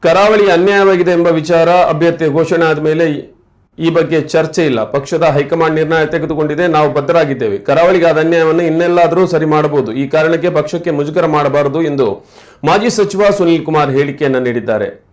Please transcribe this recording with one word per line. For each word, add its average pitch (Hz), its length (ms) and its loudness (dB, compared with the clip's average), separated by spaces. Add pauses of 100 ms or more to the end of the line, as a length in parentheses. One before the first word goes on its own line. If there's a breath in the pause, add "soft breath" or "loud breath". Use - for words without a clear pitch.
ಕರಾವಳಿ 202 480 4
ಅನ್ಯಾಯವಾಗಿದೆ 185 600 2
ಎಂಬ 170 160 2
ವಿಚಾರ 165 420 2
ಅಭ್ಯರ್ಥಿ 170 580 2
ಘೋಷಣೆ 165 380 0
ಆದ 156 140 0
ಮೇಲೆ 156 260 0 (720)
ಈ 165 100 0
ಬಗ್ಗೆ 160 320 0
ಚರ್ಚೆ 160 440 -2
ಇಲ್ಲ. 120 180 0
ಪಕ್ಷದ 139 400 -4
ಹೈಕಮಾಂಡ್ 156 520 0
ನಿರ್ಣಯ 156 300 0
ತೆಗೆದುಕೊಂಡಿದೆ, 156 640 -2
ನಾವು 151 220 2
ಬದ್ಧರಾಗಿದ್ದೇವೆ. 135 680 -2
ಕರಾವಳಿಗೆ 170 480 2
ಆದ 156 140 2
ಅನ್ಯಾಯವನ್ನು 165 440 0
ಇನ್ನೆಲ್ಲಾದರೂ 170 640 2
ಸರಿ 165 180 0
ಮಾಡಬಹುದು, 147 480 0
ಈ 139 140 -4
ಕಾರಣಕ್ಕೆ 160 420 0
ಪಕ್ಷಕ್ಕೆ 165 420 -4
ಮುಜುಗರ 151 340 -2
ಮಾಡಬಾರದು 147 560 -2
ಎಂದು 135 440 -2 (380 loud breath)
ಮಾಜಿ 202 260 2
ಸಚಿವ 202 320 -2 (160)
ಸುನಿಲ್ 170 280 0
ಕುಮಾರ್ 151 260 0
ಹೇಳಿಕೆಯನ್ನ 139 460 0
ನೀಡಿದ್ದಾರೆ. 117 760 -4